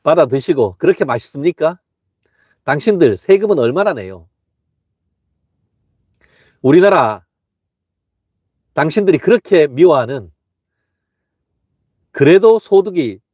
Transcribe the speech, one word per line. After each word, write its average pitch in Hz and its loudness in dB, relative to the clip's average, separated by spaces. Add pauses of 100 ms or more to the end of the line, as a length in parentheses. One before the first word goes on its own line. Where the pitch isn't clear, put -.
받아 156 2
드시고 127 -2
그렇게 180 -2
맛있습니까? 151 -6 (840)
당신들 147 0
세금은 196 0
얼마나 156 -2
내요? 92 -16 (2250)
우리나라 143 2 (1500)
당신들이 160 -2
그렇게 185 0
미워하는 135 0 (1800)
그래도 196 2
소득이 175 -2 (140)